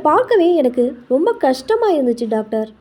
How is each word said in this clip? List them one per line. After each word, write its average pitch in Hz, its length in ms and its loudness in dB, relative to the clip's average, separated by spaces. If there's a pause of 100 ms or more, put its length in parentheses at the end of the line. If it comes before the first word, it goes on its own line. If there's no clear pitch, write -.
பார்க்கவே 370 540 2
எனக்கு 247 300 0 (220)
ரொம்ப 311 300 0
கஷ்டமா 392 520 0
இருந்துச்சு 240 400 0
டாக்டர். 220 400 -4 (120)